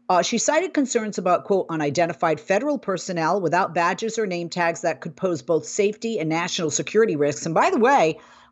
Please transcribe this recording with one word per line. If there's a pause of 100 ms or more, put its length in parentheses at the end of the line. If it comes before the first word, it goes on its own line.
Uh,
she
cited
concerns
about,
quote,
"unidentified
federal
personnel
without
badges
or
name
tags
that
could
pose
both
safety
and
national
security
risks."
And
by
the
way, (320)